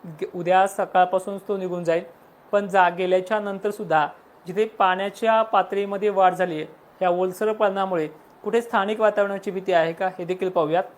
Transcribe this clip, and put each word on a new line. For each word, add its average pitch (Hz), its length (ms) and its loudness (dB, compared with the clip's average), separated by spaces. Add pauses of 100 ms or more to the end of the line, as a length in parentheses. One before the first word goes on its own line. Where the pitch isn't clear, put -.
ग-, 170 200 -10 (100)
उद्या 185 320 4
सकाळपासूनच 190 800 0
तो 202 100 -2
निघून 175 260 -4
जाईल. 170 200 0 (480)
पण 202 160 0
जा-, 180 280 4
गेल्याच्या 185 440 0
नंतरसुद्धा 196 680 -2 (400)
जिथे 196 180 0
पाण्याच्या 202 760 0
पातळीमध्ये 202 680 0
वाढ 190 240 4
झाली 175 220 -2
आहे, 151 100 -6 (360)
या 185 80 2
ओलसरपणामुळे 190 960 -2 (360)
कुठे 226 180 0
स्थानिक 214 380 -2
वातावरणाची 202 520 0
भीती 190 220 -2
आहे 165 200 2
का, 190 140 -4
हे 180 180 -6
देखील 185 240 -4
पाहूयात. 170 340 2 (140)